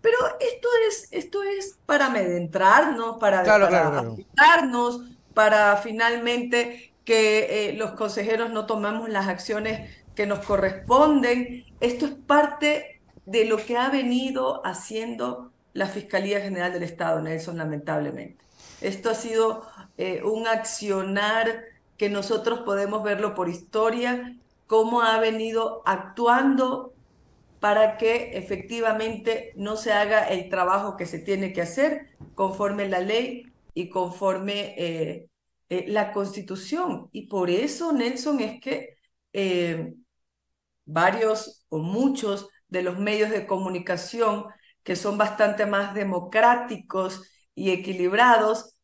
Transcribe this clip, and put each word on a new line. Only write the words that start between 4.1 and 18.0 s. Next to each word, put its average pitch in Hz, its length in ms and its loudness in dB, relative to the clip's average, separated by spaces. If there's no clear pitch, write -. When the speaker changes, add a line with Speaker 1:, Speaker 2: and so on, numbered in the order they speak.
Speaker 1:
asustarnos, 247 880 4
para 214 420 6
finalmente 240 1160 -2
que, 214 640 2
eh, 156 60 -4
los 214 180 -6
consejeros 214 580 -2
no 214 160 -4
tomemos 214 420 -2
las 196 200 -2
acciones 214 680 -6
que 208 100 0
nos 202 140 -2
corresponden. 240 1200 2
Esto 247 260 0
es 285 60 -6
parte 294 880 0
de 220 200 2
lo 220 140 2
que 240 180 -4
ha 254 120 2
venido 262 760 -2
haciendo 226 840 -8
la 196 120 -2
Fiscalía 196 540 -4
General 180 320 -4
del 175 100 -4
Estado, 165 380 -2
Nelson, 160 360 -8
lamentablemente. 151 880 -8